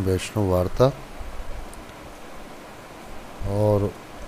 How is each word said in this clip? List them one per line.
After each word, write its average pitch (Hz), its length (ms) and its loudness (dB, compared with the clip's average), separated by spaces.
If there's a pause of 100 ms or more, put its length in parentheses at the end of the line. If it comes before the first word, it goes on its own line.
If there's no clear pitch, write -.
वैष्णव 95 480 2
वार्ता 92 340 6 (2750)
और 104 340 6 (440)